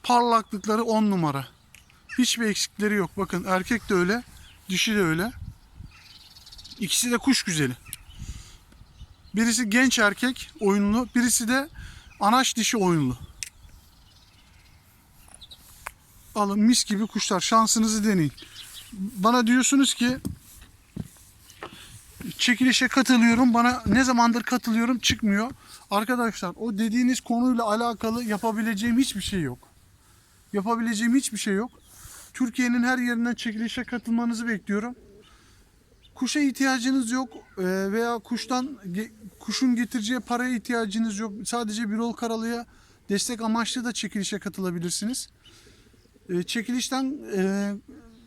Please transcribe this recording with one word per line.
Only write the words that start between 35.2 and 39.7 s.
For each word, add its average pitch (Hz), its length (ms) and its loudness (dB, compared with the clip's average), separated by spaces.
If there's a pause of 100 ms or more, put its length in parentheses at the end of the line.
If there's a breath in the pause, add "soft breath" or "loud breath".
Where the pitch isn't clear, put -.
Kuşa 269 240 -2
ihtiyacınız 262 720 0
yok, 262 180 -2 (280)
e, 185 60 -4 (280)
veya 233 260 -2
kuştan 254 680 -6
ge-, 190 260 -8 (280)
kuşun 247 360 0